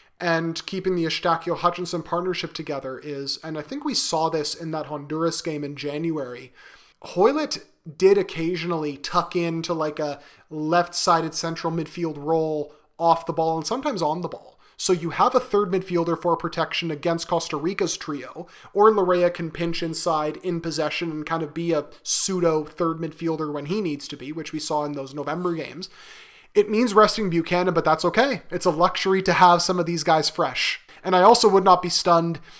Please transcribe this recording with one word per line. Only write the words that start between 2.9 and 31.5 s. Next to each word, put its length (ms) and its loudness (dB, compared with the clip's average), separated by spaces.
is, 400 -8
and 140 -8
I 60 -8
think 220 -10
we 100 -6
saw 340 0
this 260 -2
in 180 -10
that 140 -6
Honduras 540 -4
game 240 -6
in 120 -8
January, 760 -6
Hoylett 600 0
did 180 8
occasionally 800 -4
tuck 400 -2
into, 380 -2
like, 240 -4
a 220 -6
left-sided 840 0
central 380 -4
midfield 440 -6
role 560 -2
off 280 4
the 60 -4
ball 260 0
and 80 -6
sometimes 340 -2
on 220 -2
the 60 -6
ball. 300 -14
So 160 0
you 180 0
have 240 2
a 60 6
third 300 0
midfielder 500 -2
for 160 2
protection 540 -4
against 380 -4
Costa 300 -2
Rica's 380 -2
trio, 500 -10
or 180 8
Laryea 440 4
can 160 -6
pinch 320 -4
inside 560 -2
in 240 -4
possession 480 -4
and 160 -8
kind 160 -2
of 100 -6
be 200 -2
a 120 0
pseudo 600 0
third 340 -2
midfielder 540 -4
when 140 -6
he 160 -2
needs 260 -6
to 80 -10
be, 160 -12
which 200 -10
we 60 -6
saw 260 -2
in 80 -4
those 220 -10
November 400 -4
games. 360 -10
It 160 4
means 240 2
resting 360 4
Buchanan, 440 2
but 100 2
that's 200 2
okay. 460 2
It's 160 -2
a 40 4
luxury 540 2
to 100 2
have 260 8
some 180 0
of 80 0
these 180 -4
guys 260 2
fresh. 500 -4
And 120 0
I 80 6
also 260 8
would 160 6